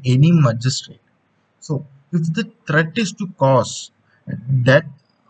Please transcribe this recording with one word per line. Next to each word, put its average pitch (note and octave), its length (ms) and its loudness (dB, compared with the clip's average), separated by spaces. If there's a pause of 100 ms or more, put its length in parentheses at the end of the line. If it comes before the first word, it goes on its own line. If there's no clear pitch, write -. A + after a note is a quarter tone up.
any C3 260 4
magistrate. B2+ 680 0 (600)
So, - 260 -8 (260)
if E3 200 -2
the A3 180 -6 (160)
threat D#3+ 300 -2
is A3 180 -2
to G3+ 120 -10 (120)
cause - 520 0 (720)
death C3+ 220 4 (460)